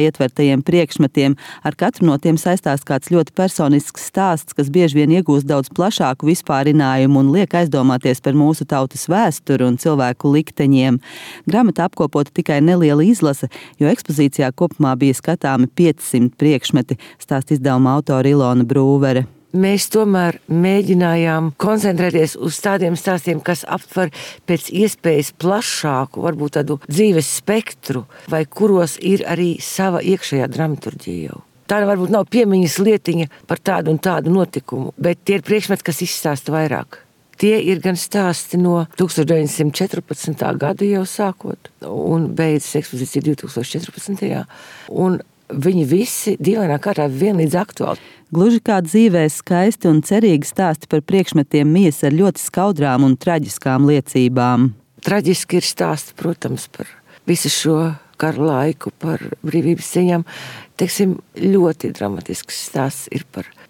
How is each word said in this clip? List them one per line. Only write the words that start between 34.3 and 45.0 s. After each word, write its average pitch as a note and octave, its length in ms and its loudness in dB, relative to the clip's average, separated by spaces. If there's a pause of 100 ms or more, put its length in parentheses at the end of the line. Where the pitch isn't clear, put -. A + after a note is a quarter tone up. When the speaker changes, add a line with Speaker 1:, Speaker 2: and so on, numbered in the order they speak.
Speaker 2:
notikumu, E3+ 640 -2
bet F3 240 -2
tie G3 160 0
ir D3 80 -10
priekšmeti, G3+ 400 -2
kas E3+ 160 -6
izstāsta D3 500 -4
vairāk. D3+ 460 -4 (400)
Tie G#3+ 240 2
ir F3+ 200 0
gan F#3 160 0
stāsti F3+ 600 -2
no F3 300 2 (100)
tūkstoš E3 320 0
deviņsimt D3+ 440 0
četrpadsmitā - 800 -6
gada D3 320 -2
jau G3 200 0
sākot, - 640 -8 (100)
un D3 540 -2
beidzas D#3 480 0
ekspozīcija C3 460 -6
divtūkstoš C#3 420 -6
četrpadsmitajā. - 720 -8 (460)
Un F3+ 320 -2 (280)